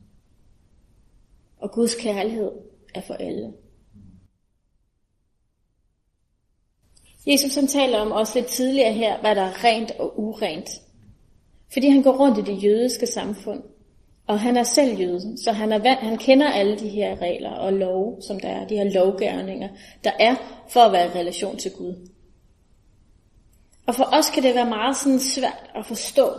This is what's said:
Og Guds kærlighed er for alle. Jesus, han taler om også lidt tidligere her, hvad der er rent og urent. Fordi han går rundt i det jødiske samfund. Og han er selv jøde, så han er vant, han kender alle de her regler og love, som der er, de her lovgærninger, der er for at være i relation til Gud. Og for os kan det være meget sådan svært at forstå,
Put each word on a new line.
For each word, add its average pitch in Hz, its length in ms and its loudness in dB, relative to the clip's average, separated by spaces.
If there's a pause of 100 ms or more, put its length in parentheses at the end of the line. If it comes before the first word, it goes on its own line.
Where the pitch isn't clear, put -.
(1600)
Og 208 140 -10
Guds 233 240 0
kærlighed 208 560 -4 (440)
er 190 60 -10
for - 120 -12
alle. 185 400 -10 (3750)
Jesus, 285 280 2
han 277 120 0
taler 262 320 0
om 214 120 -2
også 220 280 -2
lidt 240 80 -4
tidligere 254 460 0
her, 220 280 -2
hvad 214 140 2
der 196 60 0
er 185 220 -6
rent 226 280 2
og - 280 -6
urent. 208 500 -6 (1040)
Fordi 269 140 2
han 277 160 8
går 262 160 6
rundt 269 180 6
i 202 160 -4
det 190 100 -6
jødiske 233 440 2
samfund. 208 560 -8 (640)
Og 208 120 0
han 240 180 0
er 240 60 2
selv 240 360 2
jøde, 180 440 -4
så 233 80 0
han 214 200 -2
er 214 80 2
vant, 254 200 4
han 220 180 -4
kender 269 300 6
alle 208 320 0
de 214 100 -8
her 196 320 -4
regler - 300 -6
og 196 220 -2
love, 190 480 -2
som 196 180 -8
der - 100 -8
er, 190 180 -8
de 208 80 -4
her 202 160 0
lovgærninger, 190 800 0 (340)
der 226 160 0
er 233 160 4 (340)
for 247 100 2
at 220 120 10
være 180 140 4
i 175 140 -4
relation 175 380 -6
til - 140 -10
Gud. 180 380 -14 (1800)
Og 233 100 -2
for 262 180 0
os 302 160 4
kan 285 140 -2
det 247 120 4
være 240 140 2
meget 233 280 -2
sådan 262 220 2
svært - 560 -6
at 214 100 -10
forstå, - 540 0